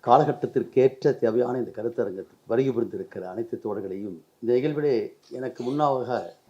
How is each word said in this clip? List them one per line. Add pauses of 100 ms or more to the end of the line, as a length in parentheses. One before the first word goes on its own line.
காலகட்டத்திற்கேற்ற
தேவையான
இந்த
கருத்தரங்கத்தில்
வருகை
புரிந்திருக்கிற
அனைத்து
தோழர்களையும், (220)
இந்த
நிகழ்விலே (140)
எனக்கு
முன்னாக (300)